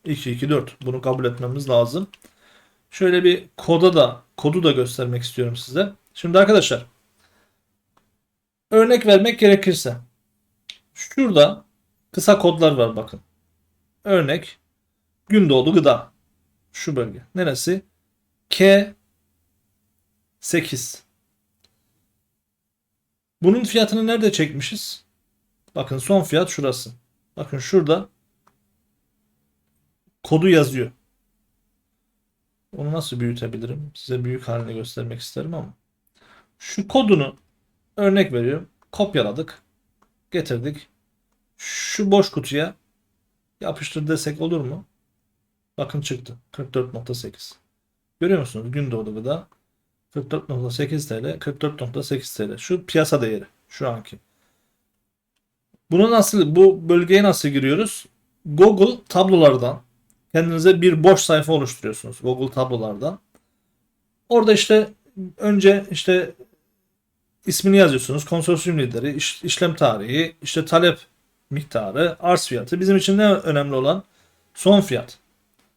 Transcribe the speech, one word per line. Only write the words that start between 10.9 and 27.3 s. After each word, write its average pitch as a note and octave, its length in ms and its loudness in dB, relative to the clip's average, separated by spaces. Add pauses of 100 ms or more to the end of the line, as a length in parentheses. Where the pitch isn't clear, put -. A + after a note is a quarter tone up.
şurada G3+ 720 2 (460)
kısa G3 280 4
kodlar E3 320 4
var A#2 240 0
bakın. - 240 -12 (840)
Örnek F3 540 -2 (720)
Gündoğdu D#3+ 460 4
Gıda. C#3 380 2 (600)
Şu - 240 -8
bölge. A#2+ 260 -6 (140)
Neresi? F3+ 480 -4 (640)
K G3 440 4 (1500)
sekiz. - 640 -6 (2500)
Bunun A3 220 4
fiyatını A3 440 -2
nerede A3 240 0
çekmişiz? C#3+ 760 -6 (680)
Bakın - 220 -8
son F#3+ 240 0
fiyat E3 280 -2
şurası. B2+ 420 -6 (460)